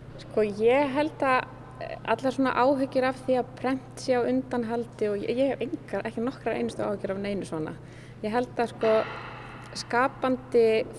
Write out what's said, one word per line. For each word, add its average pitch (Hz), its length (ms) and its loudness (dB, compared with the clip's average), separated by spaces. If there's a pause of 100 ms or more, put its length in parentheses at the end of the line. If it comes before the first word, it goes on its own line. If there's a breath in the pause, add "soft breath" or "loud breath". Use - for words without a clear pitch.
(180)
Sko, - 240 -2
ég 226 500 4
held 302 280 0
að, 262 240 4 (380)
eh, - 140 -8 (100)
allar 233 260 2
svona 262 240 2
áhyggjur 262 480 4
af 262 220 -2
því 254 140 4
að 240 60 0 (100)
prent 262 260 -2 (140)
sé - 180 0
á 247 100 4
undanhaldi 240 840 0
og 202 120 0
ég, - 160 -2
ég 269 120 4
hef - 100 -2
engar, - 440 -4
ekki 226 200 -4
nokkrar 240 320 -2
einustu 226 280 -2
áhyggjur 202 280 -2
af 190 60 -4
neinu 202 280 -2
svona. 160 280 -4 (500 loud breath)
Ég 214 80 -2
held 247 260 0
að, 233 120 2
sko, 220 340 4 (680)
skapandi 247 1120 2 (140)